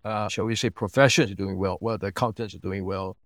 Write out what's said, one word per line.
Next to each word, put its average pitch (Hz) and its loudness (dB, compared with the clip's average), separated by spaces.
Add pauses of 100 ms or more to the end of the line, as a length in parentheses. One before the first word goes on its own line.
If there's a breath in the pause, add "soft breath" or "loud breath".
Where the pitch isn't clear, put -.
uh, 107 -2
shall 107 -2
we 113 0
say, 113 0
profession 127 4
is 98 -8
doing 95 -4
well. 92 0
Well, 113 -2
the 98 -4
accountants 101 -2
are - -12
doing 95 -4
well. 95 -6